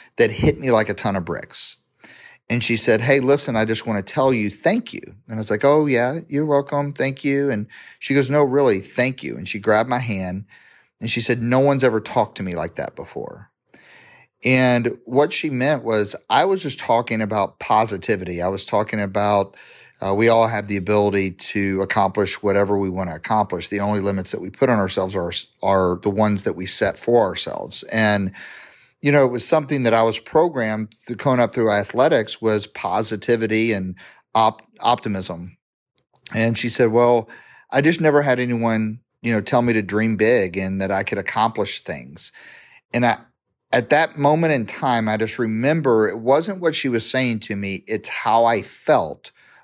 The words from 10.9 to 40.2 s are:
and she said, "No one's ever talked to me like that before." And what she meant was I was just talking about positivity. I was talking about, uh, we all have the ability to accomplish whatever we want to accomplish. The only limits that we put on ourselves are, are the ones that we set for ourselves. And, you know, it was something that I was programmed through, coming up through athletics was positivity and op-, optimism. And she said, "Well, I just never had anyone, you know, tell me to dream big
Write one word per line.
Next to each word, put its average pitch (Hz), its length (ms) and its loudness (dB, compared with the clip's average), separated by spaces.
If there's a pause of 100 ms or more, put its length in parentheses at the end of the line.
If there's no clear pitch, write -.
and 127 80 -6
she - 100 -2
said, 120 220 0
"No 120 180 2
one's 139 240 4
ever 113 160 4
talked - 380 -2
to 107 60 -8
me 90 120 -6
like 82 200 -6
that - 200 -10
before." - 560 -14 (920)
And 123 580 2
what 143 300 2
she - 160 -4
meant 131 340 0
was 107 320 0 (140)
I 139 160 4
was 190 160 0
just 147 180 -6
talking 117 420 0
about 104 380 -2
positivity. 98 840 -2
I 87 80 0
was 98 160 -6
talking 107 340 -2
about, 101 560 0 (460)
uh, 98 140 -2
we 110 120 4
all 113 200 6
have 104 200 -4
the 101 100 -4
ability 98 540 0
to 98 500 -4
accomplish 98 600 0
whatever 101 360 2
we 98 120 -2
want 92 220 -6
to 80 40 -10
accomplish. 98 540 -2
The 101 100 -4
only 101 220 -2
limits 98 300 -2
that - 100 -6
we 92 80 -10
put - 180 0
on 117 120 2
ourselves 95 360 -2
are, 87 160 -4 (320)
are 92 380 2
the 104 80 0
ones 101 340 0
that 98 120 -2
we 90 100 -8
set 95 320 -2
for 117 240 2
ourselves. - 640 -4 (100)
And, 104 380 2 (720)
you 143 80 2
know, 143 140 6
it 123 60 0
was 120 160 -4
something 147 360 0
that 113 100 4
I 113 80 4
was 113 160 2
programmed 117 800 -2 (100)
through, 117 120 -10
coming 127 220 0
up 117 140 2
through 113 180 2
athletics 117 720 2
was 107 240 0
positivity 110 1080 -2
and 92 220 -4 (380)
op-, 113 320 2 (140)
optimism. 95 760 -2 (800)
And 113 240 0
she 120 120 -2
said, 117 220 2
"Well, 120 380 4 (420)
I 139 100 2
just 165 200 2
never 147 220 4
had 127 160 2
anyone, 113 600 0 (220)
you 117 120 -2
know, 107 80 0
tell 123 200 2
me 120 120 2
to 110 100 0
dream 107 340 0
big 101 400 2